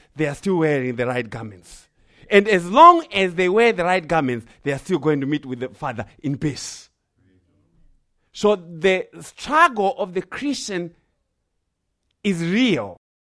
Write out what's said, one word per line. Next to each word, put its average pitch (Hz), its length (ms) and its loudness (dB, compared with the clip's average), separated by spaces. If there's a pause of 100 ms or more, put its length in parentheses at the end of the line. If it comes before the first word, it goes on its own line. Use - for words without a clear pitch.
(160)
they 156 100 -2
are 143 80 -4
still 190 220 -2
wearing 143 400 0
the 120 100 -2
right 123 220 -4
garments. 104 600 -16 (420)
And 202 180 6
as 185 160 2
long 320 480 8
as 190 220 0
they 180 140 2
wear 226 240 4
the 175 120 -2
right 185 220 0
garments, 135 400 -2 (160)
they 139 100 -2
are 135 60 -4
still 180 200 -4
going 143 220 0
to 135 60 -4
meet 147 180 -4
with 123 160 -8
the 123 80 -6
father 120 380 -8 (160)
in 143 160 -4
peace. - 500 -8 (1400)
So 208 240 2
the 175 500 -2 (140)
struggle 240 760 0
of 180 180 -8
the 185 80 -4
Christian 190 720 -8 (1300)
is 190 160 0
real. 170 560 0 (280)